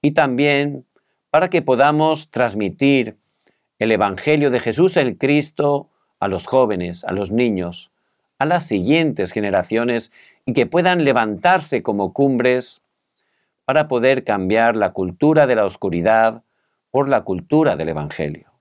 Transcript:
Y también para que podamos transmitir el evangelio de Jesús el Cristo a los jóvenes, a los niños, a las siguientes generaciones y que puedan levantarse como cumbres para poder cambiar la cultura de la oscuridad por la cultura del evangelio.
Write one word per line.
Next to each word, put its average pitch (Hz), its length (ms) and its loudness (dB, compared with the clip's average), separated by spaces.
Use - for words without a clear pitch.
Y 147 100 2
también 143 720 0
para 175 180 2
que 180 120 0
podamos 151 680 2
transmitir 113 840 0
el 110 120 0
evangelio 113 600 0
de 120 100 0
Jesús 160 340 0
el 131 220 0
Cristo 143 720 -2
a 101 100 -2
los 92 180 -6
jóvenes, 92 560 0
a - 80 -6
los 98 180 -4
niños, 98 640 -4
a 135 60 0
las 165 200 -2
siguientes 120 680 -2
generaciones 110 800 -2
y 127 80 -6
que 117 120 2
puedan 175 380 0
levantarse 127 800 0
como 101 300 -4
cumbres 127 680 0
para 151 220 0
poder 131 360 2
cambiar 110 520 0
la 101 180 0
cultura 143 540 2
de 123 80 2
la 107 100 2
oscuridad 110 800 0
por 139 200 -2
la 123 120 2
cultura 101 540 0
del 80 140 -6
evangelio. 76 720 -8